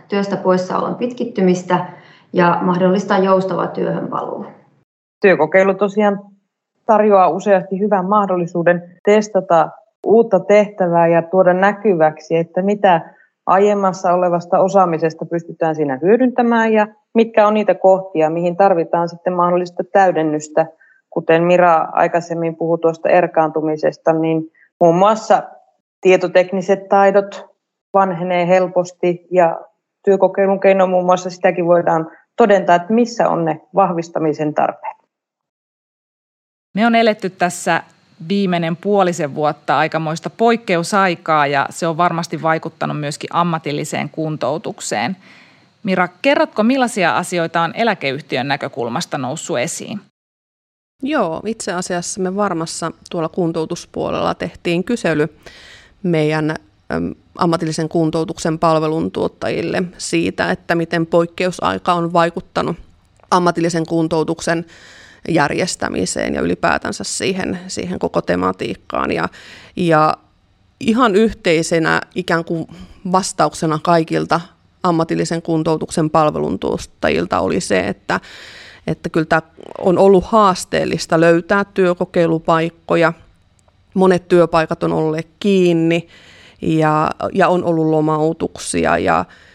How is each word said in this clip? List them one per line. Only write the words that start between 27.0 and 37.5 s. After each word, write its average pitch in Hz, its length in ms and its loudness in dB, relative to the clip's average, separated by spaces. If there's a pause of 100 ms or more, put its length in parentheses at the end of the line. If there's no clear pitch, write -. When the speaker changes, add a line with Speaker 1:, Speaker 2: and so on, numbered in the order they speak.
Speaker 2:
vanhenee 180 520 0
helposti 175 840 0
ja 165 300 2 (440)
työkokeilun 190 560 2
keino 190 260 4
muun 180 180 0
muassa 180 260 0
sitäkin 175 360 -2
voidaan 165 440 2 (260)
todentaa, 196 400 4
että 175 160 -4
missä 226 360 2
on 170 160 0
ne 156 160 -4 (140)
vahvistamisen 160 800 -2
tarpeet. - 420 -4 (1800)
Speaker 3:
Me 214 120 2
on 233 80 4
eletty 214 360 2
tässä 175 520 -2 (460)